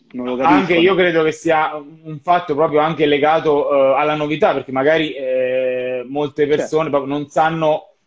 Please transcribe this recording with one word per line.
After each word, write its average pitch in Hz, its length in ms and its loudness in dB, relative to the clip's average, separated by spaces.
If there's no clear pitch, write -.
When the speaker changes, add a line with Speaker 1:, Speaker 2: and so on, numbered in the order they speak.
Speaker 1:
non 123 140 -8
lo 127 100 -4
capiscono. 170 240 2
Speaker 2:
Anche 175 160 0
io 180 180 4
credo 170 300 2
che 156 80 0
sia 156 440 -2
un 156 460 -16
fatto 175 320 0
proprio 151 260 2
anche 156 260 0
legato, 143 920 2
eh, 143 40 2
alla 151 140 0
novità, 151 400 0
perché 135 180 -6
magari, 151 420 0
eh, 127 960 -2
molte 147 360 -2
Speaker 1:
Certo. 143 120 2
Speaker 2:
persone 151 320 -2
proprio 135 240 -2
non 147 160 -6
sanno, 160 680 0